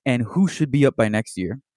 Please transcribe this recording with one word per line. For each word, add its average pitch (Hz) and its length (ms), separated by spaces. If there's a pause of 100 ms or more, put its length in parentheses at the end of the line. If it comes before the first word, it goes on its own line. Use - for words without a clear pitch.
and 123 160
who 180 240
should 151 240
be 139 160
up - 80
by 113 120
next 107 300
year, 131 240 (160)